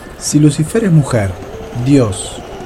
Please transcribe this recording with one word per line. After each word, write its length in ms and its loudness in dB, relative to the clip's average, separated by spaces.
Si 200 0
Lucifer 460 2
es 60 2
mujer, 400 2
¿Dios 560 0